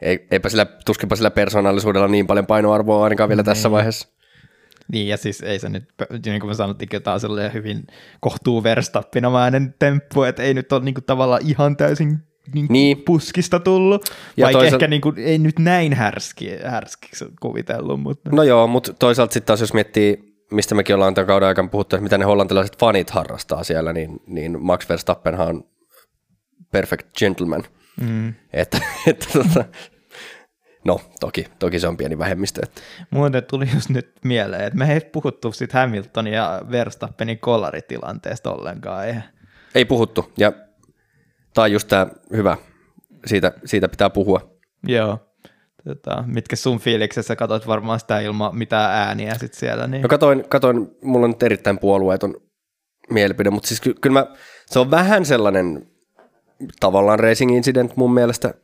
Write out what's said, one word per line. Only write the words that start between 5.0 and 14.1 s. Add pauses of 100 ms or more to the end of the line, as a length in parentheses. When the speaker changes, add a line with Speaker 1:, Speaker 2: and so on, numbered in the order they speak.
Speaker 2:
ja
siis
ei
se
nyt, (400)
niin
kuin
me
sanottiinkin,
tää
on
sellainen
hyvin (340)
kohtuu
Verstappinomainen
temppu,
et
ei
nyt
ole
niinku
tavallaan
ihan
täysin (360)
niinku
Speaker 1:
Niin.
Speaker 2:
puskista
tullut, (320)